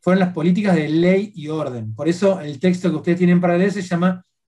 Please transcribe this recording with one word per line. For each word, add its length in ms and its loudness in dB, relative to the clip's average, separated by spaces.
Fueron 200 2
las 140 0
políticas 420 2
de 140 0
ley 440 2
y 140 -12
orden. 460 -8
Por 140 -4
eso 320 0
el 200 -10
texto 300 0
que 60 -4
ustedes 220 -2
tienen 220 4
para 160 2
leer 160 2
se 100 -6
llama 400 -2